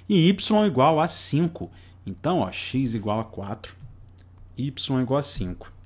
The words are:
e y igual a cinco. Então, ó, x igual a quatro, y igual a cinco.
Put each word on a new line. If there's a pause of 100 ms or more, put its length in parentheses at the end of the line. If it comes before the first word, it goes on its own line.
e
y
igual
a
cinco. (360)
Então,
ó,
x
igual
a
quatro, (840)
y
igual
a
cinco. (140)